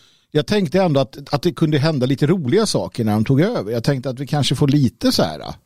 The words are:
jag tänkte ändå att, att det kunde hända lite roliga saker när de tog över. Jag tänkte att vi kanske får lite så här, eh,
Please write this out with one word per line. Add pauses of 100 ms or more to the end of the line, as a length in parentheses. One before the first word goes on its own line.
(320)
jag
tänkte
ändå
att,
att
det
kunde
hända
lite
roliga
saker
när
de
tog
över.
Jag
tänkte
att
vi
kanske
får
lite
så
här,
eh, (120)